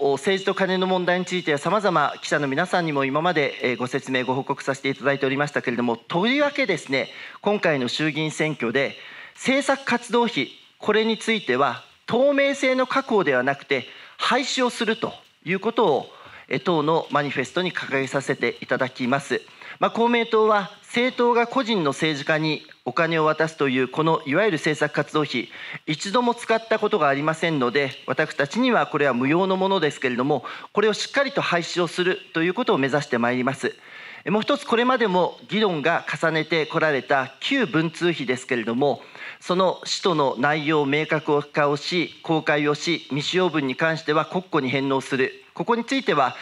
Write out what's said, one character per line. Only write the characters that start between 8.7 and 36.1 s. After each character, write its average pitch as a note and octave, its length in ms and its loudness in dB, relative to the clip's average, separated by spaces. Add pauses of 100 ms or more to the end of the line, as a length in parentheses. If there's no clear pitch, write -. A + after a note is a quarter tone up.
で、 C3 240 0 (380)
政 C4+ 320 0
策 C4+ 180 0
活 A#3+ 280 -2
動 A#3+ 140 4
費、 - 260 -4 (260)
こ - 140 0
れ A3 120 4
に A3+ 140 0
つ - 140 -2
い G#3+ 100 0
て B2 140 0
は、 B2+ 260 0 (240)
透 C4+ 260 4
明 C#4 220 2
性 C4 220 0
の B3+ 100 2
確 - 240 -2
保 G3+ 140 4
で C#3+ 100 2
は B2 80 2
な C#3 140 0
く - 100 -20
て、 C3 220 -2 (280)
廃 B3+ 260 0
止 B3+ 220 -2
を A#3+ 60 2
す A#3 160 -4
る G#3+ 100 0
と - 160 -6 (320)
い D#3 100 -4
う F#3 40 -2
こ A3+ 140 -2
と A3+ 140 2
を、 C3 260 2 (380)
え - 60 0
ー、 - 40 -2
党 E3 220 2
の D#3 280 2
マ C#3+ 120 2
ニ C#3+ 60 -4
フ C3+ 120 -4
ェ B2+ 40 -2
ス - 80 -10
ト F3 80 -2
に F3+ 140 -4
掲 C3+ 260 -2
げ C3+ 60 -2
さ C3+ 160 -2
せ C#3 120 -2
て A#2+ 280 -2
い - 40 -12
た B2+ 120 0
だ B2+ 100 0
き B2+ 180 -6
ま C3+ 140 2
す。 - 220 -4 (380)
ま G3 80 2
あ、 - 20 0
公 A#3 180 2
明 A#3 160 2
党 A3 240 4
は、 G3+ 220 2 (140)
政 B3 300 -2
党 A#3+ 200 2
が A#3 120 4
個 B3+ 160 0
人 G#3 220 0
の C#3+ 60 2
政 D#3 280 -2
治 D3 60 -8
家 D#3+ 140 0
に D#3 240 -2 (240)
お - 80 -6
金 E3 240 2
を D#3 80 2
渡 D#3 220 2
す D#3+ 100 -12
と C#3 100 2
い C3 120 2
う、 B2+ 80 2
こ D#3 140 -2
の D#3+ 220 2
い C#3 100 -2
わ G3+ 120 4
ゆ G3+ 60 2
る D#3 40 0
政 D3 200 0
策 D3 140 0
活 - 220 -2
動 D#3 120 2
費、 B2+ 260 -4 (360)
一 D#3 240 -4
度 B3 120 2
も A#3+ 120 2
使 A3+ 220 0
っ A3+ 100 -4
た A3 120 0
こ G#3 100 0
と G#3 100 2
が D3+ 100 4
あ C#3 60 4
り C#3 80 0
ま D#3 120 2
せ E3+ 160 0
ん D#3 80 0
の B2 120 2
で、 C#3 200 0 (160)
私 D3 280 -2
た C#3+ 140 0
ち A3 120 -2
に B3+ 120 4
は D#3+ 140 4
こ - 100 -6
れ C#3+ 100 2
は C3+ 60 4
無 B2 160 0
用 E3+ 180 4
の F#3+ 120 0
も F#3+ 100 2
の G3 100 2
で D#3 120 2
す - 100 -10
け C3+ 80 0
れ B2 80 0
ど B2 80 0
も、 C#3+ 180 0 (300)
こ G3+ 80 0
れ G#3+ 80 4
を G#3 60 2
し - 160 -6
っ - 20 -12
か C#4 100 2
り C4 100 -2
と E3+ 100 -2
廃 F3 180 0
止 E3+ 220 -2
を E3+ 40 2
す F3 160 -4
る F#3 160 0 (140)
と D#3+ 100 0
い E3+ 60 2
う F3+ 60 0
こ B3 100 -2
と A#3 80 2
を F#3 60 4
目 C3+ 100 0
指 C#3+ 140 0
し - 60 -10
て A#2+ 100 0
ま A#2+ 120 2
い B2+ 60 0
り B2 80 -2
ま C3 80 0
す。 - 240 -4 (480)
え、 - 60 -4
も G#3 80 2
う G#3+ 40 0
一 C#4+ 140 0
つ、 - 80 -14
こ A#3 120 0
れ A#3+ 100 2
ま C4 100 2
で A#3+ 100 0
も F3+ 320 0 (100)
議 G3+ 120 -2
論 F3+ 220 2
が D#3+ 280 0